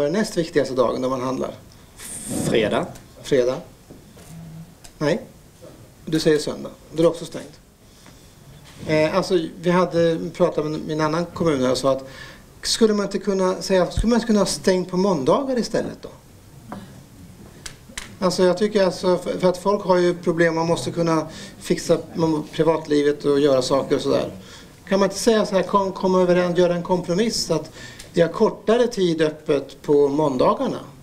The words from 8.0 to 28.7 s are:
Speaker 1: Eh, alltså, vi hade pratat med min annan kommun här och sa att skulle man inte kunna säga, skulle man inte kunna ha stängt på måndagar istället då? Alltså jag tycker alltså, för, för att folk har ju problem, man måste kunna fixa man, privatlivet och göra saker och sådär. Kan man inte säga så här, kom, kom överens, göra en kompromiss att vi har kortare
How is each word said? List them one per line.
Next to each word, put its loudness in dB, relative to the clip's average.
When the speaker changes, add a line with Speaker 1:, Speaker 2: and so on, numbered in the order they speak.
Speaker 1:
Eh, 2
alltså, 0
vi 0
hade 2
pratat 0
med -6
min -4
annan 0
kommun 0
här 2
och 0
sa 2
att -4
skulle 2
man 0
inte -6
kunna -2
säga, 2
skulle 0
man 4
inte 0
kunna 4
ha 4
stängt 0
på -4
måndagar 0
istället -4
då? -16
Alltså 0
jag 4
tycker 2
alltså, 0
för, -6
för 2
att 0
folk -2
har 2
ju 2
problem, 0
man -2
måste -2
kunna 0
fixa 0
man, 0
privatlivet 2
och 2
göra 4
saker 0
och -2
sådär. 0
Kan 2
man 4
inte -6
säga 4
så -6
här, 4
kom, 0
kom 0
överens, 4
göra 4
en -4
kompromiss -2
att -2
vi 2
har 6
kortare 2